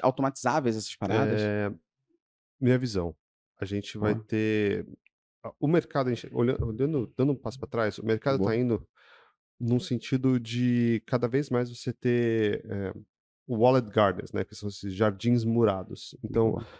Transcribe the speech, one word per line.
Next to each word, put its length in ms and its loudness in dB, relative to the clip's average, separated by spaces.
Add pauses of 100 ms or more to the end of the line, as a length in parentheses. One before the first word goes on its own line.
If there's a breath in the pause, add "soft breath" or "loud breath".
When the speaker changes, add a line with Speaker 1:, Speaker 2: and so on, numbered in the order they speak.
Speaker 1:
automatizáveis 760 0
essas 180 -8
paradas? 460 0
Speaker 2:
É... 320 0 (880)
Minha 180 4
visão. 380 -2 (420)
A 60 -8
gente 340 -6
vai 160 2
Speaker 1:
Boa. 140 -6
Speaker 2:
ter, 580 0 (720)
o 80 -2
mercado, 440 2
a 40 0
gente, 180 -8
olhando, 340 0
olhando, 500 -2
dando 160 2
um 40 -4
passo 220 -10
pra 80 -10
trás, 320 -2
o 80 -10
mercado 320 0
Speaker 1:
Boa. 120 2
Speaker 2:
tá 60 2
indo 300 0 (720 soft breath)
num 220 0
sentido 580 0
de 680 0
cada 200 0
vez 240 -2
mais 200 0
você 240 -8
ter, 760 0
é, 240 -6 (540)
o 100 -2
wallet 340 4
gardens, 400 2
né, 120 0
que 120 -14
são 120 -8
esses 240 -8
jardins 520 2
murados. 800 0
Então, 260 2
Speaker 1:
Boa. 160 -4 (140)